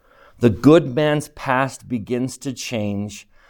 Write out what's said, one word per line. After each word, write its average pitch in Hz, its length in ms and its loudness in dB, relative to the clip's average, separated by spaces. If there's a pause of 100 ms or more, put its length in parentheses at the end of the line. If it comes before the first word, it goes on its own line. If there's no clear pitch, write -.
(380)
The 120 120 4
good 139 440 4
man's 151 360 -2
past 131 580 -4
begins 123 500 -6
to 135 140 -10
change 104 720 -8 (240)